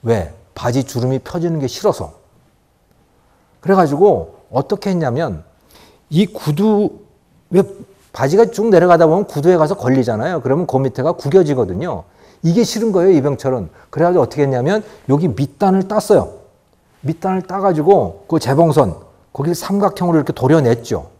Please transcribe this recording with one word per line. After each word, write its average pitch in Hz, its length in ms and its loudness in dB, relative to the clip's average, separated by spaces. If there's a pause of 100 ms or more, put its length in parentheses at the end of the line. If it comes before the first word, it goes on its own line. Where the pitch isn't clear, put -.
왜? 110 300 -2 (220)
바지 127 280 -2
주름이 127 360 -4
펴지는 165 400 -6
게 135 80 -4
싫어서. - 460 -4 (1500)
그래가지고 165 760 2 (120)
어떻게 160 380 -4
했냐면 139 540 -2 (680)
이 175 160 2
구두, 202 720 -2 (520)
왜 180 100 2 (500)
바지가 185 400 2
쭉 220 180 -2
내려가다 170 380 6
보면 180 180 2
구두에 170 320 0
가서 156 180 0
걸리잖아요. 127 680 -2
그러면 135 260 -2
그 131 100 -2
밑에가 135 360 -2
구겨지거든요. 135 920 -2 (380)
이게 170 220 2
싫은 220 280 -2
거예요, 185 200 4
이병철은. 131 580 0 (200)
그래가지고 175 340 0
어떻게 147 200 -2
했냐면 139 400 -2 (260)
여기 147 180 2
밑단을 185 600 0
땄어요. 208 460 0 (680)
밑단을 185 420 -4
따가지고 180 840 0
그 160 120 0
재봉선, 135 560 2 (380)
거기를 160 220 -4
삼각형으로 190 600 -2
이렇게 139 160 -2
도려냈죠. 123 760 0 (100)